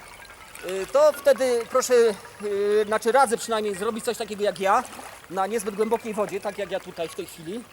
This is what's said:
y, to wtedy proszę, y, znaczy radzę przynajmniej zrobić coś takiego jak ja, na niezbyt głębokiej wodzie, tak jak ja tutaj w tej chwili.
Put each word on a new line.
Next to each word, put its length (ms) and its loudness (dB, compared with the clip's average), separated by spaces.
y, 260 -4
to 200 6
wtedy 580 2
proszę, 240 2
y, 440 2
znaczy 260 0
radzę 240 6
przynajmniej 380 -2
zrobić 300 -4
coś 120 -2
takiego 280 -6
jak 160 -2
ja, 240 4
na 160 -2
niezbyt 280 -4
głębokiej 400 -2
wodzie, 260 -4
tak 180 -8
jak 120 -6
ja 100 -4
tutaj 280 -8
w 60 -16
tej 120 -8
chwili. 460 -12